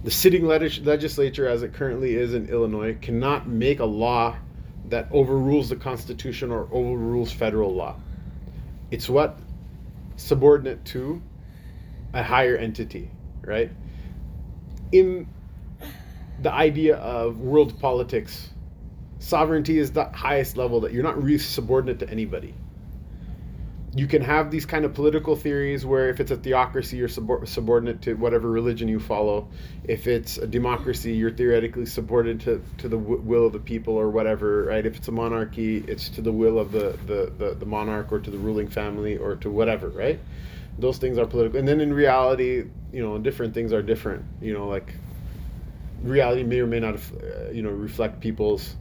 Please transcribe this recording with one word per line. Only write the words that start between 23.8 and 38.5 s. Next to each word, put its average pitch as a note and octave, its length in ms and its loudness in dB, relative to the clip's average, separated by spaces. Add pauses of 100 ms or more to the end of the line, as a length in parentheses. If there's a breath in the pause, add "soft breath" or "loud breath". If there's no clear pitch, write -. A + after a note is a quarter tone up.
You C#3 100 2
can C#3+ 160 4
have D3 300 2
these D#3 160 -2
kind D3+ 180 0
of D3 80 0
political D3+ 420 4
theories C#3+ 480 -2
where C3 260 4
if B2+ 100 -2
it's C3+ 100 0
a C3+ 80 0
theocracy, B2+ 600 0
you're A#2+ 100 0
subor-, A#2 400 -2
subordinate A#2 560 2
to A#2+ 100 0
whatever A#2 360 2
religion A2+ 380 0
you A2 120 2
follow. G#2 480 0 (360 loud breath)
If A2+ 220 -2
it's A#2 320 0
a - 80 -4
democracy, A#2+ 680 -2
you're A2+ 180 2
theoretically A#2 560 2
subordinate A#2 580 0
to, A#2 180 0 (160)
to - 80 -6
the A2+ 100 0
w-, A2 240 -2
will A#2 260 4
of G#2 60 2
the G#2+ 60 -6
people A2+ 360 -4
or G#2+ 140 2
whatever, G#2 560 2
right? G#2+ 200 0
If A2 120 -2
it's - 100 -10
a B2 40 -6
monarchy, A2 760 -2
it's - 220 -6
to - 120 -8
the A2+ 100 0
will A2+ 280 4
of G#2 120 -2
the, G#2 260 0 (100)
the, G2+ 300 0
the, G2+ 180 -2
the G2+ 100 -8
monarch G#2+ 460 -4
or G#2+ 80 0
to - 100 -8
the G2+ 80 -8
ruling G#2 300 -2